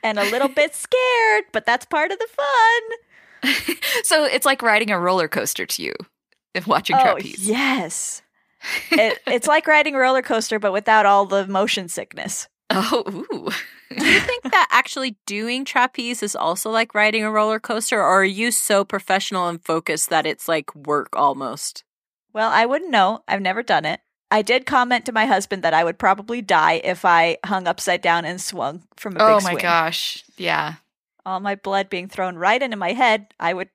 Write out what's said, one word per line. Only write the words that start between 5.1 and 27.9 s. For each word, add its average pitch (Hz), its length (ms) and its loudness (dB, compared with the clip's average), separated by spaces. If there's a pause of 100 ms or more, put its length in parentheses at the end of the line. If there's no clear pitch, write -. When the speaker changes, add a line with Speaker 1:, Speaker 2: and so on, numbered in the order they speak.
Speaker 2:
coaster - 400 -4
to - 160 -6
you 76 120 -6 (600)
if 185 140 -6
watching 156 280 0
Speaker 1:
Oh, 269 60 6 (120)
Speaker 2:
trapeze. 190 340 -8
Speaker 1:
yes. 247 760 -4 (680)
It, 226 340 2
it's 247 220 -2
like 311 180 2
riding 302 300 4
a - 20 0
roller 262 240 2
coaster, 226 380 -2
but 202 120 0
without 214 340 4
all 202 200 6
the 196 220 0
motion 190 400 -2
sickness. - 600 -10 (220)
Speaker 2:
Oh, 226 320 0 (300)
ooh. - 180 -8 (400)
<laughs> 254 60 -12
Speaker 3:
Do 302 100 -4
you - 140 4
think 494 240 -4
that 339 260 4
actually 262 460 -2 (100)
doing 233 380 -6
trapeze 247 580 -2
is 208 140 -6
also 175 340 -4
like 226 240 -2
riding 214 300 2
a 214 60 -2
roller 214 300 0
coaster, 226 400 -2
or 185 200 6
are 190 40 4
you 202 260 -2
so 202 340 2
professional 190 640 -2
and 170 160 -8
focused 160 460 -2
that 160 160 2
it's - 220 -6
like 156 260 -2
work 147 400 -2
almost? 135 680 -2 (500)
Speaker 1:
Well, 220 180 -2
I 226 160 2
wouldn't 320 240 -2
know. 214 380 2
I've 202 120 -2
never 196 220 -2
done 165 240 0
it. 156 140 -4 (300)
I 214 120 2
did 254 240 0
comment 247 400 0
to 254 60 -6
my 220 120 2
husband 196 380 -2
that 165 100 2
I 160 120 4
would 165 140 -2
probably 208 440 0
die 165 420 4
if 180 200 -4
I 170 420 4
hung 190 220 -2
upside 180 340 -2